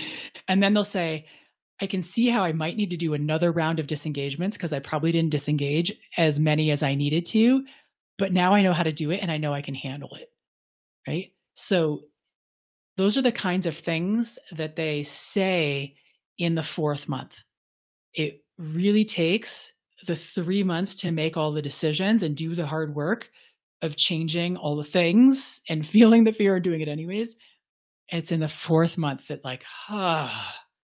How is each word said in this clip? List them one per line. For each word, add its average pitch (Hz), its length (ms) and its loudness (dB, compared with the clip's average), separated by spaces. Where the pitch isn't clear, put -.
And 190 140 4
then 202 100 4
they'll 208 120 4
say, 160 400 -4
"I 196 60 -4
can 185 160 -4
see 233 260 0
how 233 140 2
I 170 100 0
might 160 240 -4
need 208 140 -2
to 175 60 -6
do 160 160 -2
another 156 380 0
round 160 280 0
of 147 80 -4
disengagements 147 680 -4
'cause 156 160 -4
I 143 60 -2
probably 151 320 -2
didn't 165 200 2
disengage 147 600 0
as 156 220 2
many 151 320 2
as 147 120 0
I 139 120 0
needed 143 320 0
to, 247 380 4
but 190 160 -2
now 180 200 4
I 208 100 6
know 185 100 4
how 170 100 0
to 160 100 0
do 151 180 -4
it 190 100 -2
and 170 100 -4
I 156 60 -2
know 151 160 -2
I 143 100 -4
can 143 120 -8
handle 139 400 -10
it." - 160 -18
Right? 165 260 -6
So 160 500 0
those 202 200 2
are 269 60 0
the 247 80 4
kinds 185 340 -2
of 156 100 -2
things 190 640 -2
that 156 240 -6
they 151 280 -2
say 147 920 -2
in 170 180 0
the 160 80 -2
fourth 147 460 -4
month. 135 340 -8
It - 300 -6
really 185 480 2
takes 185 680 -2
the 170 80 0
three 190 480 -2
months 185 320 -2
to 165 160 -4
make 160 260 -2
all 156 160 0
the 151 80 -4
decisions 175 600 0
and 151 140 -2
do 160 180 -4
the 165 120 -4
hard 151 280 -4
work 165 360 -4
of 156 160 -6
changing 170 600 -2
all 147 200 -4
the 151 60 -6
things 214 840 4
and 156 180 -2
<laughs> - 0 -
feeling 226 380 8
the 220 80 4
fear 196 220 4
and 180 80 0
doing 170 180 0
it 156 80 -4
anyways. 180 460 -6
It's 165 220 -4
in 160 100 0
the 156 80 0
fourth 165 480 2
month 143 320 -4
that, - 160 -10
like, 127 180 -8
ah, 165 680 -4